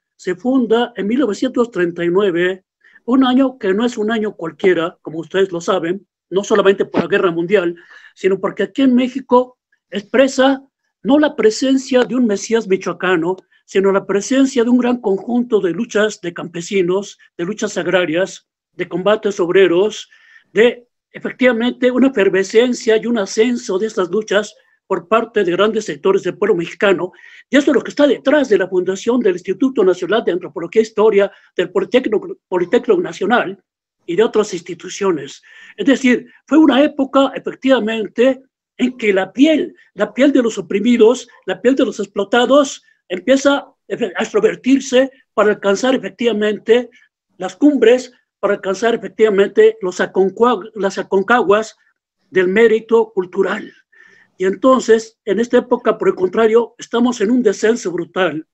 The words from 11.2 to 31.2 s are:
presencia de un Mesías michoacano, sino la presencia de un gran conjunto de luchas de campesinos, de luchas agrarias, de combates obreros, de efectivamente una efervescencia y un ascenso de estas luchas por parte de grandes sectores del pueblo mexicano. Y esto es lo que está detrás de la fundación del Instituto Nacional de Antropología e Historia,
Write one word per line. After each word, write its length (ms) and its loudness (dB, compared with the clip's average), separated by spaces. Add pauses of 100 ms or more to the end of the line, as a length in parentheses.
presencia 680 0
de 100 -4
un 140 0
Mesías 400 -4
michoacano, 680 -2 (280)
sino 260 0
la 140 -2
presencia 580 0
de 60 0
un 80 4
gran 240 0
conjunto 580 -2
de 120 -2
luchas 500 -4
de 120 -8
campesinos, 840 -4 (180)
de 100 -8
luchas 340 -6
agrarias, 680 -4 (260)
de 140 -8
combates 520 -2
obreros, 680 0 (460)
de 340 0 (240)
efectivamente 760 0
una 180 2
efervescencia 920 0
y 100 -4
un 100 -2
ascenso 640 -2
de 80 -2
estas 240 -4
luchas 420 -2 (320)
por 220 -6
parte 360 0
de 80 0
grandes 340 0
sectores 380 -2
del 140 -6
pueblo 180 0
mexicano. 560 -2 (380)
Y 80 2
esto 140 4
es 40 0
lo 60 2
que 80 -12
está 180 2
detrás 420 0
de 80 4
la 100 -2
fundación 520 -2
del 140 0
Instituto 500 -2
Nacional 400 0
de 80 -2
Antropología 500 -2
e 20 -2
Historia, 480 2 (240)